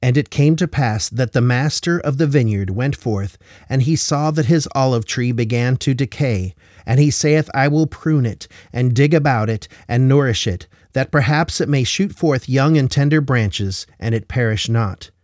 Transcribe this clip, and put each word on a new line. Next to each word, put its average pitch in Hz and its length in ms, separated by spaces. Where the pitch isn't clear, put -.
And 127 140
it 143 140
came 147 260
to 175 100
pass 113 440
that 117 240
the 123 80
master 143 560
of 139 180
the 156 100
vineyard 110 440
went 123 260
forth, 98 400
and 131 140
he 151 140
saw 151 340
that 156 160
his 156 280
olive 131 300
tree 123 260
began 120 460
to - 160
decay, 120 640
and 123 120
he 147 120
saith, 151 420
I 135 160
will 151 180
prune 151 380
it, 107 240
and 123 220
dig 143 180
about 135 380
it, 110 180
and 127 220
nourish 135 380
it, 90 200
that 131 160
perhaps 151 500
it 165 80
may 139 160
shoot - 320
forth 139 320
young 139 300
and 131 120
tender 147 300
branches, 107 640
and 113 160
it 107 120
perish 113 440
not. 113 400